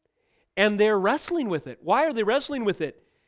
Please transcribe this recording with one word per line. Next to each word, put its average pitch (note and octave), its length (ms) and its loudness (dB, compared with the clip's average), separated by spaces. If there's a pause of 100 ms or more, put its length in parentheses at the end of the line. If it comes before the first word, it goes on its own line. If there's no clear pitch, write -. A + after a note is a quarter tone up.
(580)
And G#3 200 2
they're G#3 220 4
wrestling C4+ 480 -2
with E3 180 -4
it. B2+ 160 -14
Why A3 240 2
are D#4 80 -2
they A3+ 100 -2
wrestling C4 420 -2
with G3 160 -2
it? - 260 -8 (200)